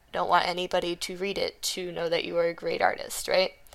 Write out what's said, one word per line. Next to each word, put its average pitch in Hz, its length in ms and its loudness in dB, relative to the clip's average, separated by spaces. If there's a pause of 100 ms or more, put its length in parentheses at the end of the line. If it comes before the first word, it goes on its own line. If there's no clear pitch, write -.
(120)
don't 180 180 0
want 175 180 6
anybody 180 480 0
to 175 220 -8
read 196 200 -4
it - 240 -2
to 180 300 -4
know 170 180 -2
that 165 160 0
you 170 120 -4
are 170 80 4
a 170 80 0
great 170 280 -2
artist, - 460 0
right? - 260 4 (220)